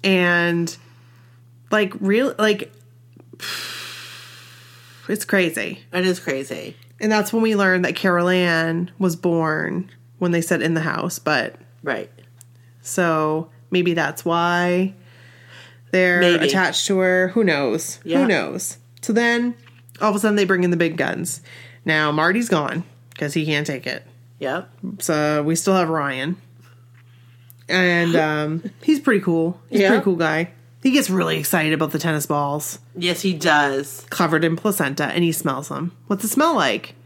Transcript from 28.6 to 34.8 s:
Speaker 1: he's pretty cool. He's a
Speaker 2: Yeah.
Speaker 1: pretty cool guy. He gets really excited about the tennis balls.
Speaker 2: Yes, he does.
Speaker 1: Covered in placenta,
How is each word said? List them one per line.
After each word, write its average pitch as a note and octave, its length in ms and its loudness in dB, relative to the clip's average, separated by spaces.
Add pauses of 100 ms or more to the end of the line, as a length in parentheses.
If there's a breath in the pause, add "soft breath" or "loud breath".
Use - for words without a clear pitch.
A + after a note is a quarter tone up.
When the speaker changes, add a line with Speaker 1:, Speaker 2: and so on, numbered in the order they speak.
Speaker 1:
he's D4+ 180 2
pretty G#3+ 200 2
cool. E3+ 480 0
He's G3+ 120 2
a - 40 6
Speaker 2:
Yeah. F#3+ 60 6
Speaker 1:
pretty G#3+ 140 4
cool F#3 120 2
guy. E3 340 0 (320)
He C4 100 4
gets - 180 2
really E3+ 280 0
excited D#3 340 0
about D#3 180 0
the D#3 80 -4
tennis D3+ 280 -2
balls. D3 520 -4 (180)
Speaker 2:
Yes, F3 260 -2
he F#3+ 100 0
does. C#3+ 760 0
Speaker 1:
Covered D#3+ 360 0
in E3 100 2
placenta, D3+ 520 -2